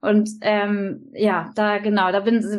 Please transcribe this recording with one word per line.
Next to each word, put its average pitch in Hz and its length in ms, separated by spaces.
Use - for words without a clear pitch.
Und, 214 280
ähm, 202 720
ja, 196 420
da, 208 240
genau, 208 340
da 202 80
bin 226 200